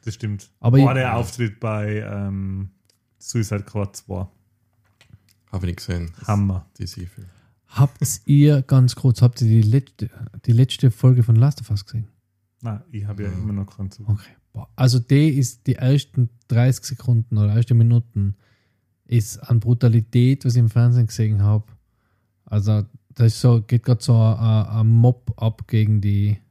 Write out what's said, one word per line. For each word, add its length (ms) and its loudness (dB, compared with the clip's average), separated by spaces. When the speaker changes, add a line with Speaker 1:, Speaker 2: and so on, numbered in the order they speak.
Speaker 1:
das 120 -10
stimmt. 440 -10
Speaker 2:
Aber 180 2
Speaker 1:
Boah, 140 4
Speaker 2:
ich 60 -4
Speaker 1:
der 180 -4
Auftritt 440 -6
bei, 480 -6
ähm, 640 -8
Suicide 500 -6
Squad 280 -8
zwei. 320 -12
Speaker 3:
Hab 120 -8
ich 40 -6
nicht 100 -8
gesehen. 420 -8
Das 80 -14
Speaker 1:
Hammer. 400 -2
Speaker 3:
D-C-Film. 480 -14
Speaker 2:
Habt 560 -2
ihr, 360 4
ganz 340 2
kurz, 280 0
habt 180 0
ihr 60 2
die 160 4
letzte, 460 -2
die 60 0
letzte 400 2
Folge 320 2
von 120 4
Last 260 2
of 100 -16
Us 140 -6
gesehen? 220 -10
Speaker 1:
Nein, 200 -10
ich 140 -10
hab 140 -10
ja 80 -8
Speaker 3:
Ja. 60 -8
Speaker 1:
immer 200 -6
noch 120 -6
keinen 120 -10
Zug. 200 -12
Speaker 2:
Okay. 200 -4
Boah, 220 -16
also 240 2
die 300 2
ist, 360 -4
die 100 -2
ersten 540 -2
dreißig 380 0
Sekunden 520 -2
oder 180 2
erste 180 0
Minuten 640 2
ist 340 -2
an 200 0
Brutalität, 840 0
was 100 0
ich 40 4
im 100 2
Fernsehen 380 2
gesehen 360 -2
hab. 320 0
Also 380 -2
da 100 2
ist 160 2
so, 200 4
geht 220 -2
grad 180 0
so 140 0
ein, 220 2
ein 200 0
Mob 500 2
ab 300 -6
gegen 340 0
die 360 -2